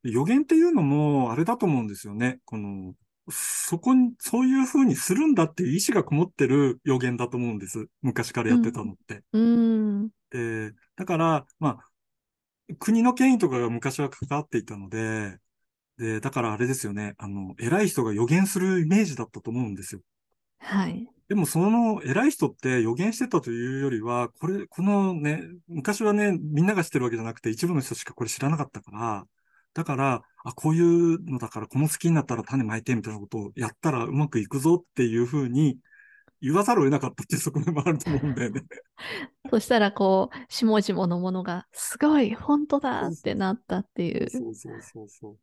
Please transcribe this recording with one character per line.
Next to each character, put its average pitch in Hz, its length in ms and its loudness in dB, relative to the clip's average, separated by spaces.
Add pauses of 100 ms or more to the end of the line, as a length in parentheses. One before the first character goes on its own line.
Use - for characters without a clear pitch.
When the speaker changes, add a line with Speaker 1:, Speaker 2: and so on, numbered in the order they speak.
Speaker 1:
で、 120 100 -6
予 127 120 2
言 254 180 4
っ - 20 0
て 330 100 2
い 320 80 8
う 349 120 4
の 196 80 4
も 143 500 4
あ 120 40 -2
れ 160 80 2
だ 240 120 0
と 226 80 -2
思 147 160 2
う - 20 -4
ん 110 40 -6
で 101 80 -8
す 104 120 -14
よ 104 80 -12
ね。 127 300 -2
こ 110 140 -10
の、 98 360 -10 (360)
そ - 480 -4
こ 254 160 4
に、 247 240 6
そ - 220 -2
う 262 60 4
い 269 160 4
う 254 40 2
風 269 180 4
に 208 120 4
す - 180 -2
る 294 120 4
ん 294 80 6
だ 170 100 4
っ 156 100 -4
て - 80 -4
い 127 100 0
う 165 40 2
意 202 40 0
志 254 120 0
が 202 120 2
こ 147 100 -2
も 160 100 4
っ 180 60 -4
て 139 160 2
る 135 380 2
予 131 140 2
言 123 180 0
だ 120 120 -4
と 123 80 -6
思 123 120 -2
う - 40 -2
ん 107 60 -6
で 95 80 -10
す。 110 200 -10 (160)
昔 120 300 -2
か 117 100 -2
ら 110 80 0
や 123 60 6
っ 120 40 6
て 113 120 0
た 107 120 -8
の 98 80 -8
っ - 40 -16 (100)
て。 - 160 -14 (100)
Speaker 2:
う 214 60 2
ん。 226 40 4
う 220 640 2
ん。 214 40 -8 (200)
Speaker 1:
で、 113 420 -6 (240)
だ - 80 -10
か 170 120 -2
ら、 160 300 0 (120)
ま 131 220 -2
あ、 - 1000 -20
国 226 240 2
の 247 120 4
権 254 200 4
威 226 40 2
と 175 100 2
か 127 100 0
が 120 120 0
昔 123 300 -4
は 139 80 -2
関 - 300 -6
わ 147 60 -6
っ - 40 -16
て 120 100 -2
い 104 60 -2
た 107 120 -12
の 98 120 -14
で、 110 500 -6 (600)
で、 110 220 -6
だ 135 100 -6
か 127 120 -4
ら 113 100 -2
あ 107 40 -6
れ 123 100 0
で 131 80 -2
す 120 120 -6
よ 101 60 -6
ね。 104 260 -8
あ 101 100 -12
の、 98 300 -10
偉 170 240 0
い 196 60 2
人 127 160 -2
が 107 100 -2
予 110 120 0
言 180 200 4
す 196 120 -4
る 185 220 0
イ 156 60 0
メ 196 160 4
ー - 20 2
ジ 147 120 -6
だ 117 80 -6
っ - 60 -12
た - 100 -16
と 113 100 -10
思 123 100 -4
う 123 40 0
ん 104 100 -6
で 92 80 -12
す - 120 -14
よ。 95 60 -16 (580)
Speaker 2:
は 196 300 -2
い。 208 200 -10 (200)
Speaker 1:
で 208 80 0
も 170 100 2
そ 180 240 2
の 226 320 2
偉 175 240 2
い 311 60 6
人 - 160 0
っ - 60 -6
て 127 280 0
予 113 120 0
言 196 180 0
し - 60 -8
て 254 100 -2
た 170 120 0
と 120 120 -8
い 123 240 -6
う 135 40 -4
よ 139 100 -2
り 113 100 -2
は、 120 300 -4 (100)
こ 160 80 -6
れ、 196 180 -6
こ - 160 -8
の 196 320 2
ね、 151 280 -2 (260)
昔 170 340 -4
は 208 100 4
ね、 208 280 2
み 151 220 0
ん 185 40 6
な 208 80 2
が 180 80 0
知 - 60 -4
っ - 20 -16
て 143 80 -2
る 123 60 0
わ 117 60 0
け 117 60 -4
じ 113 60 -6
ゃ - 20 -8
な 113 100 -8
く - 60 -18
て、 117 100 -2
一 113 160 -2
部 175 80 0
の 135 80 2
人 - 120 -8
し - 80 -10
か - 120 -14
こ 123 100 -6
れ 110 60 -6
知 - 100 -8
ら 139 100 0
な 160 60 2
か 147 80 -4
っ - 60 -10
た - 100 -14
か - 100 -20
ら、 104 360 -6 (460)
だ 165 120 -6
か 147 100 -4
ら、 131 280 0 (200)
あ、 113 120 -12
こ 156 160 0
う 160 40 4
い 170 60 4
う 170 420 4
の 135 160 -6
だ 117 100 -8
か 107 120 -8
ら 107 80 -10
こ 131 100 -4
の 151 100 2
月 - 200 -2
に 165 60 6
な 151 80 4
っ 151 40 -6
た 123 80 -2
ら 110 80 -4
種 131 220 -2
ま 110 120 -4
い 110 60 -6
て 123 140 0
み 104 60 -4
た 110 80 -10
い - 20 -10
な 104 80 -12
こ 101 80 -14
と 113 100 -8
を 101 160 -8
や 117 140 -4
っ - 20 -4 (100)
た 156 120 0
ら 117 120 -2
う - 80 -6
ま 147 160 2
く 120 120 0
い 101 80 -6
く 139 100 -6
ぞ 165 240 4
っ - 20 -20 (120)
て 127 80 2
い 113 140 0
う 120 80 2
風 135 220 -2
に 131 300 2 (640)
言 139 120 -2
わ 202 120 2
ざ 240 100 2
る 196 60 4
を 143 40 6
得 139 80 4
な 143 60 2
か 127 100 -4
っ 101 60 -10
た - 80 -12
っ - 40 -10
て - 100 -2
い - 20 -2
う - 40 -4
側 151 180 -2
面 170 140 -2
も 147 120 -2
あ 160 60 2
る 151 60 0
と - 120 -6
思 143 100 0
う 151 60 -2
ん 135 80 -2
だ 120 100 -4
よ 110 60 -4
ね。 135 120 -6 (440)
Speaker 2:
<laughs> - 440 -12
そ 220 100 2
し - 80 -12
た 240 100 4
ら 202 140 4
こ 190 400 2
う、 - 40 -16 (120)
下 214 320 2
々 190 260 -2
の 175 140 0
も 185 100 -2
の 185 140 -4
が、 180 280 -8
「す - 260 -10
ご 302 220 4
い、 220 140 0
本 294 320 0
当 285 140 0
だ」 254 280 -4
っ 165 120 -8
て - 160 -4
な 190 160 0
っ - 40 -2
た - 220 -6
っ 202 160 -6
て 175 140 -2
い - 160 -2
う。 - 60 -6
Speaker 1:
そ 247 80 -8 (100)
う 226 60 -12
そ - 220 -16
う 113 40 -14
そ - 0 -
う - 0 -
そ - 0 -
う。 - 0 -
そ - 0 -
う - 0 -
そ - 0 -
う - 20 -20
そ 110 220 -20
う 101 40 -20
そ 107 220 -20
う。 101 120 -20